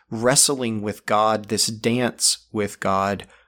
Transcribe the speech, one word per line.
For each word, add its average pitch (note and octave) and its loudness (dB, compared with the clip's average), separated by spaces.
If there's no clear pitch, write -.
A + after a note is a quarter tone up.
wrestling A#2+ 2
with G#2 -6
God, G#2+ 2
this G#2+ -2
dance A#2 -2
with G#2 -4
God G2 0